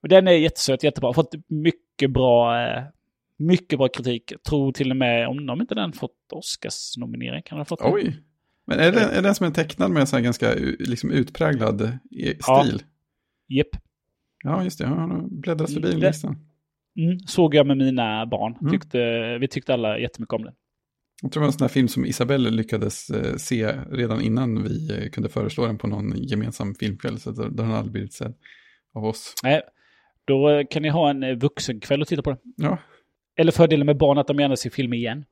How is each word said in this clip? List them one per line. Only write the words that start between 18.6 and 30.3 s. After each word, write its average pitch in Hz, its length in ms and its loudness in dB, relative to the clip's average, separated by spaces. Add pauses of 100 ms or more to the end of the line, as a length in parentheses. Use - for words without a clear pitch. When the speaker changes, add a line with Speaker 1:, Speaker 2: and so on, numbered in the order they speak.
Speaker 2:
Mm. 151 120 0
Speaker 1:
Tyckte, 180 260 -2 (380)
vi 131 100 -2
tyckte 131 260 -4
alla 113 260 0
jättemycket 117 340 -6
om 110 100 -4
den. - 100 -16 (680)
Speaker 2:
Jag 139 100 -6
tror 156 100 -2
det 151 40 4
var - 20 4
en 135 60 2
sån 143 80 -2
här 123 80 2
film 131 180 2
som 127 180 -2
Isabelle 123 440 0
lyckades, 110 600 -2
eh, - 260 -2
se 110 360 -2 (200)
redan 117 300 -2
innan 113 420 0
vi, 107 400 -4
eh, 123 60 -8
kunde 107 200 -4
föreslå 117 360 -2
den 110 120 -4
på - 100 -6
någon 104 300 -4
gemensam 107 580 -4
filmkväll, 110 440 -6
så 117 100 -10
att 113 280 -6
den 113 100 -2
har 110 100 -2
aldrig 107 140 -6
blivit 104 220 -8
sedd 117 200 -10 (600)
av 107 120 -8
oss. - 280 -6 (100)
Speaker 1:
Nej, 143 180 2 (640)
då, 139 240 4